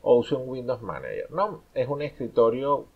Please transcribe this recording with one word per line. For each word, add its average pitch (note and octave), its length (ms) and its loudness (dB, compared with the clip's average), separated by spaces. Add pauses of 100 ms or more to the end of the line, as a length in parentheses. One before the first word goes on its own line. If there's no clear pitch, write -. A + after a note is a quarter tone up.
o B2 160 8
use A#2+ 160 0
un C3 120 -4
Windows B2 360 -6
Manager. C2 480 -8
No, F#3+ 320 -4 (100)
es B2+ 160 -2
un C#3+ 140 -4
escritorio B2+ 920 0